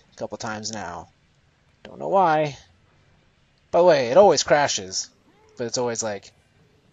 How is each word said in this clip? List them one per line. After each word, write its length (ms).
a 40
couple 220
times 320
now. 380
Don't 160
know 120
why. 460
By 80
the 40
way, 260
it 60
always 280
crashes, 680
but 80
it's 120
always, 220
like, 300